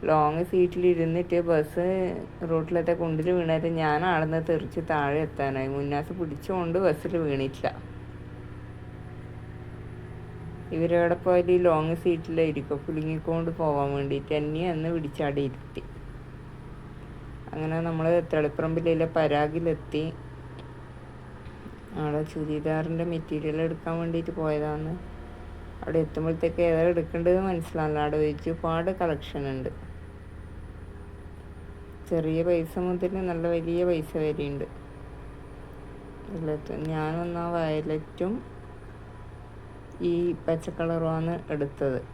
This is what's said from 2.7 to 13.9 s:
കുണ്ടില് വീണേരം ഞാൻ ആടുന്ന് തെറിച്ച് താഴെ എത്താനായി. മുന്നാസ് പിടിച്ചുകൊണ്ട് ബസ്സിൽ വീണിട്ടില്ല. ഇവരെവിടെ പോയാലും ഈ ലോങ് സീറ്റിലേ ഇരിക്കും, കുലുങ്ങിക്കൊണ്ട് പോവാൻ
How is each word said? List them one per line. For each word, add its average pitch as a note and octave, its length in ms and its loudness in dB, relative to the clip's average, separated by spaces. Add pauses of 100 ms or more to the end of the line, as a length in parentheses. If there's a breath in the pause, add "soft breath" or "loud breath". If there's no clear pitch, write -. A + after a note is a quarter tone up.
കുണ്ടില് E3 360 2
വീണേരം E3 440 4
ഞാൻ D#3 300 4
ആടുന്ന് D#3+ 380 4
തെറിച്ച് E3 440 0
താഴെ D3 340 2
എത്താനായി. C3+ 480 0
മുന്നാസ് C#3+ 440 -2
പിടിച്ചുകൊണ്ട് E3+ 680 -2
ബസ്സിൽ F3+ 380 2
വീണിട്ടില്ല. C#3 520 0 (3000)
ഇവരെവിടെ E3+ 440 6
പോയാലും F3+ 380 6
ഈ F3+ 60 8
ലോങ് E3 360 6
സീറ്റിലേ E3 520 2
ഇരിക്കും, C#3+ 320 -2
കുലുങ്ങിക്കൊണ്ട് D#3+ 720 0
പോവാൻ D3 400 2